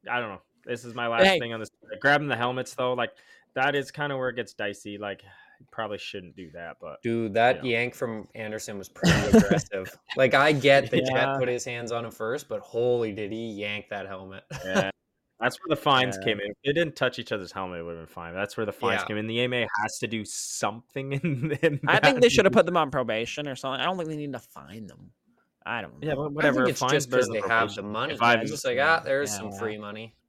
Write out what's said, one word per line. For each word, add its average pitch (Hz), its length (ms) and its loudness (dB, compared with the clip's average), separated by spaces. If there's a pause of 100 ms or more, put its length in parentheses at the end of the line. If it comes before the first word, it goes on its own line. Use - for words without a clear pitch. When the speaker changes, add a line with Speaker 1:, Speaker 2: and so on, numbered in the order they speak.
(100)
Speaker 1:
I 120 100 0
don't 113 100 -6
know. 92 120 -12 (220)
This 120 200 -6
is 117 100 -14
my 120 140 -2
last 185 280 4
Speaker 2:
Hey. - 20 0
Speaker 1:
thing 117 140 -4
on 110 80 -6
this. 107 80 -10 (320)
Grabbing 143 280 4
the 123 80 0
helmets, 123 380 -4
though, 127 200 0
like, 117 180 -2 (420)
that 139 200 2
is 139 160 -2
kinda 147 260 -6
where 127 140 -2
it 117 60 -8
gets 117 180 -6
dicey. 104 440 -6
Like, 101 240 -8 (380)
you - 100 -20
probably 104 280 -6
shouldn't 90 380 -12
do 87 160 -14
that, 85 280 -12
but, 76 220 -14
Speaker 3:
Dude, 113 320 -2
that 123 280 4
Speaker 1:
you 131 60 -4
know. - 20 0
Speaker 3:
yank 120 240 0
from 110 400 -6
Anderson 110 420 -8
was 95 120 -12
pretty 160 380 2
aggressive. 156 760 4
Speaker 2:
<laughs> - 140 -10
Speaker 3:
Like, 131 180 6
I 143 180 6
get 139 380 6
that - 140 2 (100)
Jet 123 160 2
Speaker 2:
Yeah. 139 80 0
Speaker 3:
put 127 100 2
his 123 160 -2
hands 120 280 -6
on 117 120 -2
him 113 60 -10
first, 113 380 -6
but 107 120 -6
holy, 117 520 0
did 101 180 -6
he 113 220 -6
yank 104 380 -8
that 98 160 -8
helmet. 95 440 -14
<laughs> - 40 -12 (100)
Speaker 1:
Yeah. 95 260 0 (500)
That's 123 200 0
where 160 160 0
the - 40 -10
fines 127 360 2
Speaker 2:
Yeah. - 20 -8
Speaker 1:
came 104 220 -2
in. 101 100 -6
If 104 140 -12
they 139 80 2
didn't 156 240 0
touch 127 240 0
each 113 120 -10
other's 98 200 -6
helmet, 92 280 -6
it - 40 -8
would've 85 160 -10
been 80 120 -14
fine. 85 220 -12
That's 98 220 -4
where 113 100 -2
the 101 60 -4
fines 98 300 0
Speaker 3:
Yeah. - 20 -4
Speaker 1:
came 104 140 -6
in. 107 100 -4
The 113 120 -2
A 123 40 2
M 123 100 -2
A 117 140 0 (140)
has 107 180 -4
to 120 80 -4
do 110 160 -4
something 120 880 -6
<laughs> 139 120 -4
in, 147 280 -2 (100)
in 151 240 2
Speaker 2:
I 165 140 4
think 269 200 6
Speaker 1:
that - 0 -
Speaker 2:
they 240 80 8
should 233 160 6
have 185 80 6
Speaker 1:
movie. - 0 -
Speaker 2:
put 190 140 6
them 175 100 0
on 151 140 2
probation 123 580 -2
or 131 80 -8
something. 135 240 -6
I 131 40 -2
don't 185 120 -2
think 170 120 -6
they 156 80 -6
need 147 160 -6
to 123 60 -8
fine 98 480 -16
them. 92 260 -20 (520)
I 117 180 -4
don't 73 180 -14
Speaker 1:
Yeah, 151 140 -2
Speaker 2:
know. - 0 -
Speaker 1:
but 143 180 -4
whatever, 139 280 2
Speaker 3:
I 127 80 4
think - 0 -
it's 135 160 0
Speaker 1:
fines 131 220 2
Speaker 3:
just 123 40 -10
Speaker 1:
better 127 140 4
Speaker 3:
'cause - 20 0
Speaker 1:
than 113 60 -6
Speaker 3:
they 107 100 -2
have 113 320 2
Speaker 1:
probation. - 20 -10
Speaker 3:
the 101 60 -8
money. 113 320 -4
Speaker 1:
If 123 80 0
Speaker 3:
Yeah, 117 180 6
Speaker 1:
I'm - 20 -2
Speaker 3:
it's 113 80 -2
just 117 140 -8
like, 123 140 0
Speaker 2:
Yeah. 156 220 4
Speaker 3:
"Ah, - 40 -
there's 135 300 0
some 101 160 -8
Speaker 2:
Yeah. - 20 -10
Speaker 3:
free 107 260 -6
money." 107 380 -12 (120)